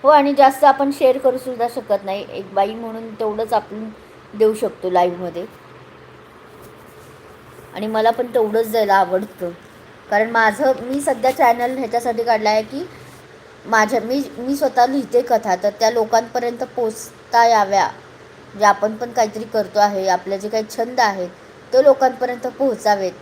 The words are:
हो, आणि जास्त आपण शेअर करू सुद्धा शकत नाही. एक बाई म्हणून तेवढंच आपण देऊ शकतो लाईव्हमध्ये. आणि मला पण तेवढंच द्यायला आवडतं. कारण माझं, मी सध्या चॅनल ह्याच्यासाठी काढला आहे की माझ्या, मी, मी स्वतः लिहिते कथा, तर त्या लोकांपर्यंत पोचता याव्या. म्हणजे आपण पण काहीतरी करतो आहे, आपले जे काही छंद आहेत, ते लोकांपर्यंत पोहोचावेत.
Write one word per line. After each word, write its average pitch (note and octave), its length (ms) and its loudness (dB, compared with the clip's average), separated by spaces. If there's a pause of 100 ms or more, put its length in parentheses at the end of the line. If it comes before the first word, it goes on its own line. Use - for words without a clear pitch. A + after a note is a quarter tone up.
हो, C4+ 60 4
आणि C#4+ 260 6
जास्त C4+ 300 4
आपण C#4 260 4
शेअर C4+ 280 2
करू C4 200 0
सुद्धा A#3+ 360 -4
शकत G3+ 300 -4
नाही. G3 260 -8
एक F#3+ 240 -12
बाई G3 200 0
म्हणून A3+ 400 -12
तेवढंच A3 380 -4
आपण G#3+ 380 -4 (440)
देऊ G#3+ 200 2
शकतो F#3+ 360 -6
लाईव्हमध्ये. F3+ 560 -2 (2250)
आणि G#3 120 -8
मला A3 240 2
पण B3 160 -4
तेवढंच A3+ 440 0
द्यायला G#3 240 2
आवडतं. F#3 560 0 (600)
कारण A3 200 2
माझं, A#3 420 2 (100)
मी C4 180 -4
सध्या C4 300 0
चॅनल B3+ 480 0
ह्याच्यासाठी A#3 460 -4
काढला A3 260 0
आहे G#3+ 120 2
की C#4 260 -10 (760)
माझ्या, A3 340 2
मी, B3+ 220 -4 (160)
मी C4 180 -4
स्वतः C4 300 2
लिहिते C4 360 0
कथा, G#3+ 340 0
तर G3+ 140 -2
त्या A3 200 0
लोकांपर्यंत A#3 720 -2 (120)
पोचता A#3 680 -2
याव्या. G3 400 2 (640)
म्हणजे G#3 160 -2
आपण G#3 320 4
पण A#3+ 160 -10
काहीतरी A3 320 -2
करतो G#3 340 -4
आहे, G3+ 300 2
आपले F#3 300 -2
जे G#3 100 -10
काही A3 160 -4 (120)
छंद B3 240 -4
आहेत, G3 280 0 (440)
ते C4 100 4
लोकांपर्यंत B3+ 640 2
पोहोचावेत. G#3 760 -2